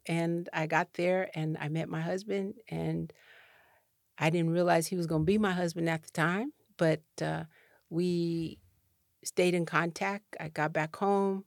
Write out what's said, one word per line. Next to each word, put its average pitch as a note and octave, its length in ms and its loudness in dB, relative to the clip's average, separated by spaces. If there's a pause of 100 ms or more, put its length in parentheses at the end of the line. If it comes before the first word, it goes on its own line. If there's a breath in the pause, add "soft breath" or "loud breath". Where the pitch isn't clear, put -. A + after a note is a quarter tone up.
And E3+ 480 0
I D#3+ 140 0
got D#3+ 260 2
there, F#3 400 0
and D#3 260 -2
I D3+ 100 -4
met D#3+ 200 -2
my D#3+ 120 -4
husband, G3 520 -4 (160)
and E3 420 -2 (1040 soft breath)
I D3+ 120 2
didn't E3 220 0
realize E3+ 360 2
he F#3+ 80 -6
was E3+ 120 -2
gonna D#3 180 2
be G3+ 120 4
my G#3+ 140 2
husband E3+ 380 0
at D#3+ 140 -2
the - 60 -20
time, F#3 440 0 (240)
but, D#3+ 240 4 (200)
uh, D#3+ 220 -4 (460 soft breath)
we E3+ 680 -2 (640)
stayed F3+ 280 4
in F3 120 2
contact. E3+ 720 -2
I D#3+ 80 -8
got D#3+ 240 -2
back D#3 240 -2
home, G3 520 2